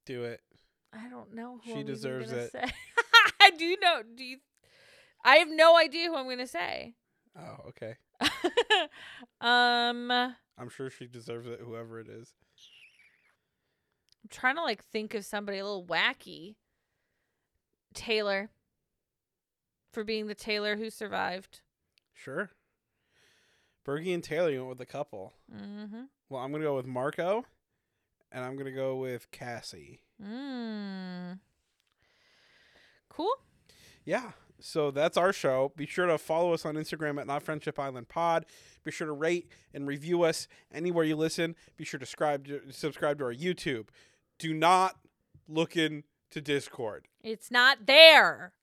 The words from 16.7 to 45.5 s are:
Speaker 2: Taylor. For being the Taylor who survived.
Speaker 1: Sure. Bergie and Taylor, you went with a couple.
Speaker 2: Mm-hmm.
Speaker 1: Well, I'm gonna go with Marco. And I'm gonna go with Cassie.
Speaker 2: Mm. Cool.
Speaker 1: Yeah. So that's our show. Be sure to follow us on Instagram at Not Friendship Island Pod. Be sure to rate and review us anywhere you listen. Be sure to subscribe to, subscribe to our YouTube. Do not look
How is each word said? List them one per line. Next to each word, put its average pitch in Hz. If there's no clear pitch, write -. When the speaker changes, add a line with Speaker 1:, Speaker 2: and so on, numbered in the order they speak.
Speaker 2:
Taylor. 208
For 220
being 214
the 208
Taylor 208
who 220
survived. 190
Speaker 1:
Sure. 165
Bergie 156
and 170
Taylor, 160
you 131
went 127
with 127
a 123
couple. 107
Speaker 2:
Mm-hmm. 208
Speaker 1:
Well, 131
I'm 135
gonna 151
go 143
with 127
Marco. 151
And 127
I'm 131
gonna 135
go 131
with 127
Cassie. 113
Speaker 2:
Mm. 202
Cool. 381
Speaker 1:
Yeah. 220
So 147
that's 147
our 180
show. 135
Be 143
sure 180
to 156
follow 170
us 165
on 151
Instagram 151
at 131
Not 143
Friendship 156
Island 131
Pod. 165
Be 156
sure 165
to 151
rate 170
and 143
review 160
us 160
anywhere 170
you 156
listen. 165
Be 156
sure 143
to 123
subscribe 143
to, 143
subscribe 147
to 139
our 120
YouTube. 143
Do 160
not 180
look 160